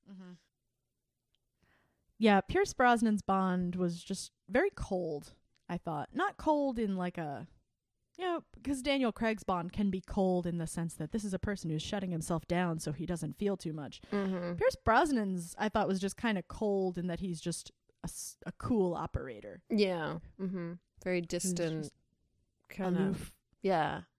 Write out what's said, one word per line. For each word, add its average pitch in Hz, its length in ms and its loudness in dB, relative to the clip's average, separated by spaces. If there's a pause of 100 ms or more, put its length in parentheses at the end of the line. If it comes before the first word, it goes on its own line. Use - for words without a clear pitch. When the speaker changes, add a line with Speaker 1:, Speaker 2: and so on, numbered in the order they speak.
(100)
Speaker 1:
Mm-hmm. 185 220 -16 (1900)
Yeah, 208 240 8
Pierce - 320 2
Brosnan's 226 480 4
Bond 185 540 2
was 170 260 -2
just - 300 -8 (160)
very 285 220 2
cold, 165 640 -4 (360)
I 180 100 -2
thought. 151 340 -4
Not 381 240 -2
cold 285 420 2
in, 202 180 0
like, 180 200 -4
a, 147 320 -6 (720)
you 349 60 -6
know, 349 200 -2 (180)
'cause 269 200 -4
Daniel 277 300 2
Craig's 220 300 -2
Bond 175 300 -2
can 202 180 2
be 185 120 -2
cold 185 440 2
in 170 120 -2
the 165 80 -2
sense 165 280 -4
that 151 180 -8
this 214 120 -2
is 202 80 -2
a 185 60 -2
person 196 320 -4
who's 156 120 0
shutting 196 280 -4
himself 165 360 -2
down 170 320 0
so 156 140 -4
he 156 140 -6
doesn't 165 320 -4
feel 202 180 0
too 165 160 -6
much. 147 300 -10 (100)
Speaker 2:
Mm-hmm. 185 440 -2
Speaker 1:
Pierce 480 280 4
Brosnan's, 220 720 4
I 214 120 0
thought, 202 180 2
was 190 100 2
just 190 200 -4
kinda 208 240 0
cold 190 560 0
in 175 80 -2
that 170 140 -2
he's 180 200 -4
just - 300 -6 (340)
a - 40 -4
s-, - 360 -10
a 277 80 -8
cool 185 420 2
operator. 127 760 -8
Speaker 2:
Yeah. 175 480 2 (200)
Mm-hmm. 180 360 -6 (280)
Very 180 180 0
Speaker 1:
Who's 170 80 -6
Speaker 2:
distant, 170 560 -2
Speaker 1:
just 143 100 -12 (720)
Speaker 2:
kinda 185 320 0
Speaker 1:
aloof. 190 320 -2 (300)
Speaker 2:
Yeah. 175 400 2 (160)